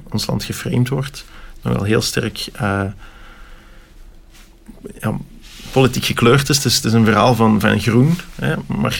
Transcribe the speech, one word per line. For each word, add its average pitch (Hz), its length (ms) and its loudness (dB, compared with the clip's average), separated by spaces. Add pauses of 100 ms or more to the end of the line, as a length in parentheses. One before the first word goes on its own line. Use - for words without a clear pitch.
ons - 180 -4
land - 160 -4
geframed - 460 -2
wordt, 139 360 -6 (360)
nog 120 120 -2
wel 110 100 -2
heel 107 180 2
sterk, - 520 -6
eh, 98 280 -2 (2250)
ja, 104 160 -4 (540)
politiek 131 340 2
gekleurd 139 440 2
is. 147 60 2
Het - 100 -2
is, 120 100 2
het - 100 -2
is 110 80 0
een 113 120 6
verhaal 110 300 4
van, 110 240 4
van 104 200 2
groen, 123 380 4 (180)
hè, 143 200 -4 (100)
maar - 340 -2